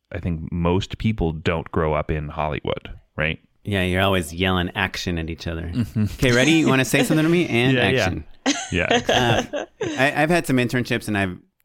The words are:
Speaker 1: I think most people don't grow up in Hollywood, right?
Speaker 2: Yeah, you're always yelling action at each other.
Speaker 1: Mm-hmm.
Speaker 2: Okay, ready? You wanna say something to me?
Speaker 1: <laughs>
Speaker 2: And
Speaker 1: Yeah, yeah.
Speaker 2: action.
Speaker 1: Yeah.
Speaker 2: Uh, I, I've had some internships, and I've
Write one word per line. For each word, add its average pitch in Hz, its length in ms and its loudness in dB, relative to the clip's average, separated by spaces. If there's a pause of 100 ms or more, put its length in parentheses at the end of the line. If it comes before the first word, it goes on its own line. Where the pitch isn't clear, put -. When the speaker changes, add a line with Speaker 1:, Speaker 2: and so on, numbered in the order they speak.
(120)
Speaker 1:
I 90 80 -8
think 82 320 -4
most 87 460 0
people 107 340 0
don't 80 400 -2
grow 78 220 2
up 76 160 -2
in 76 180 -2
Hollywood, 76 600 -4 (260)
right? 78 240 -2 (240)
Speaker 2:
Yeah, 98 180 0
you're 90 200 2
always 92 320 0
yelling 92 400 0
action 90 440 -2
at 82 120 -6
each - 160 -10
other. 82 280 -6
Speaker 1:
Mm-hmm. 110 300 -2
Speaker 2:
Okay, 120 280 0
ready? 131 200 4
You 160 160 4
wanna 131 160 4
say 135 180 2
something 156 220 2
to 165 80 4
me? 175 160 2
Speaker 1:
<laughs> - 0 -
Speaker 2:
And 120 260 4
Speaker 1:
Yeah, 123 140 2
yeah. 131 120 2
Speaker 2:
action. 95 240 -2 (460)
Speaker 1:
Yeah. 226 380 0
Speaker 2:
Uh, 123 560 0 (160)
I, 147 420 0
I've 156 80 2
had 170 160 2
some 131 120 2
internships, 120 500 -2
and 107 80 0
I've 95 220 -2 (260)